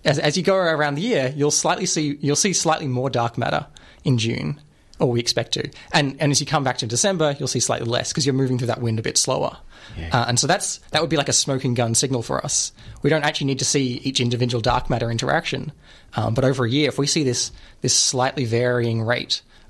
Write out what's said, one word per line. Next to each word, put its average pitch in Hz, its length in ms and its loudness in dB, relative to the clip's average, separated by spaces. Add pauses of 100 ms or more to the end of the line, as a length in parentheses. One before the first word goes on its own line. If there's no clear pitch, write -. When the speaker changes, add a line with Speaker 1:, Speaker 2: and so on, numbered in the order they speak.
Speaker 1:
as, 147 160 2
as 151 180 0
you 180 60 0
go 190 120 4
around 151 400 2
the 147 60 -4
year, 151 340 0
you'll 147 160 2
slightly 180 340 0
see, 151 360 -2
you'll 143 140 2
see 196 180 2
slightly 160 340 0
more 127 220 -2
dark 117 280 0
matter - 280 0 (380)
in 127 140 4
June, 127 420 -2 (400)
or 135 100 4
we 120 120 2
expect - 320 -2
to. - 160 -4 (240)
And, 143 260 2
and 147 120 2
as 139 100 2
you 143 40 -4
come 147 200 0
back 127 140 0
to 120 80 -4
December, 151 520 0
you'll 143 80 -4
see 127 140 0
slightly - 260 0
less - 240 -2
'cause 123 140 0
you're 135 100 2
moving 131 220 2
through 120 100 -2
that 117 140 -2
wind 113 180 0
a - 20 -4
bit - 160 -2
slower. - 400 0 (400)
Speaker 2:
Yeah. - 140 -8
Speaker 1:
Uh, 120 160 2
and 123 100 0
so 143 100 0
that's, - 320 0 (120)
that 156 80 0
would 160 100 0
be 160 80 2
like 135 120 0
a 127 40 2
smoking 131 400 0
gun 117 220 2
signal 127 260 0
for - 220 -2
us. - 300 -4 (300)
We 143 60 4
don't 151 140 2
actually 151 240 0
need 135 120 0
to 135 60 -2
see 127 380 0
each 135 160 -2
individual 120 400 0
dark 120 300 0
matter 117 200 0
interaction. 139 640 -2 (440)
Um, 113 180 0
but 117 100 2
over 127 220 2
a 113 40 0
year, 139 200 2
if - 80 -6
we 143 100 0
see 156 160 0
this, 123 280 0 (300)
this 135 160 2
slightly 131 460 0
varying 117 600 0
rate - 380 -2 (280)